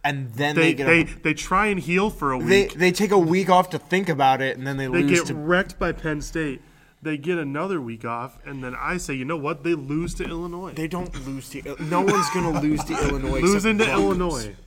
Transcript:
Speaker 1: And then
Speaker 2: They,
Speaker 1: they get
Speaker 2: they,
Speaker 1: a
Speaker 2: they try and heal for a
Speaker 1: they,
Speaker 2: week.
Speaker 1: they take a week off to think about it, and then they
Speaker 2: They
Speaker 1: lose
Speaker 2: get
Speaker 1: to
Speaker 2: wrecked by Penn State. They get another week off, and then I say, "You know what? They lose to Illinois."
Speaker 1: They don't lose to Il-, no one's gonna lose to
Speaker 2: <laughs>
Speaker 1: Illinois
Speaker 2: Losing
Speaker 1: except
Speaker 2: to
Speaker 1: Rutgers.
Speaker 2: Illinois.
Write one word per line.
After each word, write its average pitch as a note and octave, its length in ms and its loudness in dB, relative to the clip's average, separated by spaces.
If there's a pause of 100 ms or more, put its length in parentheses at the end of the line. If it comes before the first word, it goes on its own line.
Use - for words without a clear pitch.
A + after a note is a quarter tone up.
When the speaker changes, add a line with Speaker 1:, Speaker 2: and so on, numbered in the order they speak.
Speaker 1:
And C3+ 300 -4
then C#3+ 220 -2
Speaker 2:
They, E3 60 4
Speaker 1:
they D#3+ 120 6
get C#3 140 -2
Speaker 2:
they, E3 140 6
Speaker 1:
a - 40 2 (140)
Speaker 2:
they D#3 160 0
try F#3+ 320 0
and G3+ 120 0
heal F3+ 300 0
for C#3 240 -2
a B2+ 60 -2
Speaker 1:
they, F#3+ 240 4
Speaker 2:
week. - 100 -4
Speaker 1:
they F3+ 180 4
take F#3+ 200 2
a G3+ 80 6
week F3+ 320 4
off F3+ 180 6
to D#3 80 -6
think F#3 320 -2
about C3+ 320 4
it, C3 160 -2
and B2+ 80 -10
then C#3 120 -4
they C3+ 100 -4
Speaker 2:
They B2+ 160 2
Speaker 1:
lose D#3 160 4
Speaker 2:
get D#3 80 -2
Speaker 1:
to - 80 -4
Speaker 2:
wrecked F3+ 420 0
by F3+ 140 -2
Penn D#3 300 -4
State. C#3+ 420 -6 (400)
They D3+ 160 -4
get E3+ 180 -2
another D#3+ 420 -4
week A#2 240 -8
off, A#2+ 440 -8
and C#3 160 -12
then B2+ 100 -8
I C#3+ 240 -6
say, E3+ 160 -6
"You B2+ 120 -4
know D#3+ 120 -4
what? D3 260 -6
They E3+ 120 2
lose D3+ 400 -4
to F#3 80 -6
Illinois." F3 500 -8
Speaker 1:
They D#3 140 -6
don't F3 260 -6 (140)
lose C3+ 220 -8
to C#3+ 140 -12
Il-, C#3+ 180 -10
no E3 200 0
one's G3 300 4
gonna E3+ 300 0
lose D3+ 240 0
to E3 80 -6
Speaker 2:
<laughs> D3 160 0
Speaker 1:
Illinois C#3 320 -2
Speaker 2:
Losing G3+ 340 4
Speaker 1:
except G#3+ 160 2
Speaker 2:
to - 40 0
Speaker 1:
Rutgers. G3 80 4
Speaker 2:
Illinois. E3+ 520 0 (120)